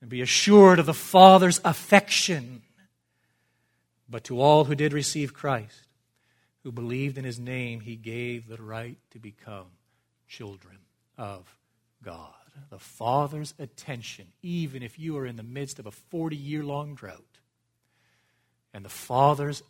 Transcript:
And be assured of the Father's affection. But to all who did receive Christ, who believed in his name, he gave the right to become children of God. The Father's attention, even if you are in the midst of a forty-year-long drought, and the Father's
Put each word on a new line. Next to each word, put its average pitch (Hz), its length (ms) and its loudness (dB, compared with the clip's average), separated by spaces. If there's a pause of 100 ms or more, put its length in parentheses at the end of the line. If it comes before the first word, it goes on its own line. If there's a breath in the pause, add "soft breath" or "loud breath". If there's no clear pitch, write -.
And 120 80 -20
be 123 140 -8
assured 190 560 8
of 151 80 0
the 156 80 -4
Father's 185 720 8
affection. 156 960 0 (1500)
But 117 160 -12
to 123 160 -8
all 151 260 6
who 143 100 -4
did 147 160 -2
receive 147 420 -6
Christ, 117 460 -8 (840)
who 131 80 -14
believed 127 440 -8
in 135 80 -12
his 120 140 -12
name, 123 420 -10
he 113 140 -18
gave 117 520 -12
the 110 140 -20
right 113 380 -16 (140)
to 120 60 -20
become 101 480 -20 (600)
children 95 500 -20 (400)
of 101 400 -16 (460)
God. 82 320 -20 (340)
The 92 120 -20
Father's 143 800 -6
attention, 120 680 -18 (160)
even 160 400 -8
if 117 160 -18
you 156 180 -10
are 139 80 -8
in 120 120 -12
the 110 80 -16
midst 135 340 -14
of 107 80 -20
a 101 60 -16
forty-year-long 147 1040 -10
drought, - 420 -20 (1400)
and 101 100 -18
the 98 60 -20
Father's 143 800 -2